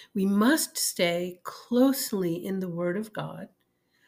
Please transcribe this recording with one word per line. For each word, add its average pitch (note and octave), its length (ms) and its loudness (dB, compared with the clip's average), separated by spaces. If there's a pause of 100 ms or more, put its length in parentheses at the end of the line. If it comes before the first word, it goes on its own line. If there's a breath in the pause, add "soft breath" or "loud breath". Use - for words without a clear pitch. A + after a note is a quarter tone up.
(140 loud breath)
We G3 100 2
must G#3+ 540 2
stay F3 640 -2
closely A3+ 1000 0
in F#3+ 180 -4
the F#3 100 -4
Word F3 260 -2
of A3 160 -8
God, E3 380 -8 (580)